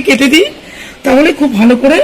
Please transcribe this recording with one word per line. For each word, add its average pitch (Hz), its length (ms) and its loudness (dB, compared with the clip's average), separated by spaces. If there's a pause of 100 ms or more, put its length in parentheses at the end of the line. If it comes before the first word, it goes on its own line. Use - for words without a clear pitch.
কেটে 269 240 0
দিই, 339 140 2 (580)
তাহলে 277 240 2 (100)
খুব 285 200 -2
ভালো 233 240 2
করে 285 220 2